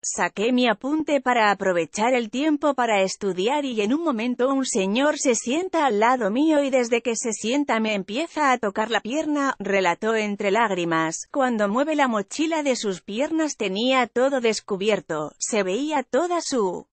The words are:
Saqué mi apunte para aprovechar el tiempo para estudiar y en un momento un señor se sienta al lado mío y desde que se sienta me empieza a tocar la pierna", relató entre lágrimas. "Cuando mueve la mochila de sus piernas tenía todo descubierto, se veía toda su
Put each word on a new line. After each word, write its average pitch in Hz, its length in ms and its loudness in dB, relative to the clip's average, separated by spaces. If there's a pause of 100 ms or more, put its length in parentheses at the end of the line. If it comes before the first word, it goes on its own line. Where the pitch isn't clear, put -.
Saqué 196 480 -2
mi 247 160 2
apunte 285 540 0
para 233 300 4
aprovechar 196 640 0
el 233 160 -2
tiempo 294 420 0
para 226 300 2
estudiar 196 640 -2
y 240 160 -2
en 208 120 2
un 320 100 0
momento 247 480 0
un 269 140 0
señor 247 540 0
se 247 160 2
sienta 320 500 -2
al 214 140 2
lado 233 320 2
mío 285 320 2
y 269 80 0
desde 240 320 0
que 233 120 -2
se 220 180 -4
sienta 247 460 -2
me 214 140 0
empieza 269 580 -2
a 247 60 2
tocar 220 320 -2
la 214 120 0
pierna", 285 580 -2
relató 196 560 0
entre 208 340 0
lágrimas. 175 840 0
"Cuando 240 380 0
mueve 285 260 0
la 285 120 2
mochila 294 560 -2
de 269 140 0
sus 190 260 -4
piernas 302 540 -2
tenía 233 500 0
todo 262 340 0
descubierto, 202 960 -2
se - 240 -2
veía 262 400 -2
toda 339 400 -2
su 190 520 -2